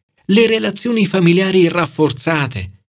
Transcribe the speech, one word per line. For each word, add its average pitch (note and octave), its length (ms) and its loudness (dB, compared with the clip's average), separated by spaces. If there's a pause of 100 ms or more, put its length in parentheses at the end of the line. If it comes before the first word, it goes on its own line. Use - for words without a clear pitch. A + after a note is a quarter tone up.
(260)
le A3 200 4
relazioni A3 600 -2
familiari F#3 600 2
rafforzate, D3 1300 -4